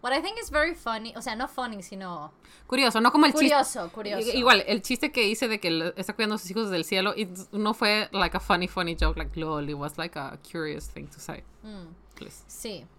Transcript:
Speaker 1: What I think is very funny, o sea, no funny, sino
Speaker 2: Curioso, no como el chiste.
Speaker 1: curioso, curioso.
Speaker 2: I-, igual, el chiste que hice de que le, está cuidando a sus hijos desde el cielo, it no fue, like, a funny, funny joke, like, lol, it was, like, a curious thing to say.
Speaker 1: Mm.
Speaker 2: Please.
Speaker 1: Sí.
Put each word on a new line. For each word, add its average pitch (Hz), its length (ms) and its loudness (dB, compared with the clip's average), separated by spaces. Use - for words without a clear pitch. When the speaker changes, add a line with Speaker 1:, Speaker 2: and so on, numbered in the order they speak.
Speaker 1:
What 254 160 0
I 320 40 0
think 403 200 -6
is - 80 -10
very 302 240 0
funny, 226 440 -8
o 226 40 -10
sea, 226 140 -6
no 262 140 -4
funny, 226 340 -8
sino 175 480 -10
Speaker 2:
Curioso, 247 360 4
no 240 100 8
como 302 140 8
el 285 80 6
chiste. 302 140 6
Speaker 1:
curioso, 262 440 2
curioso. 220 400 -4
Speaker 2:
I-, 247 60 0
igual, 240 280 8
el 208 160 0
chiste 254 300 -2
que 226 160 2
hice 220 220 0
de 214 100 -2
que 180 100 -2
le, 165 280 -2
está 196 180 -6
cuidando 214 200 0
a - 40 -6
sus 175 100 -12
hijos 220 220 -2
desde 180 60 0
el 165 80 -2
cielo, 190 300 0
it 208 140 -4
no 208 220 0
fue, 214 400 2
like, 190 240 0
a - 20 0
funny, 175 300 2
funny 170 300 -2
joke, 160 200 4
like, 160 200 -6
lol, 151 300 -4
it 147 60 -6
was, 143 220 -8
like, 170 200 -8
a 139 220 -10
curious 151 400 -6
thing 143 180 -14
to - 120 -20
say. - 240 -14
Speaker 1:
Mm. 190 320 -16
Speaker 2:
Please. - 320 -16
Speaker 1:
Sí. 180 400 -14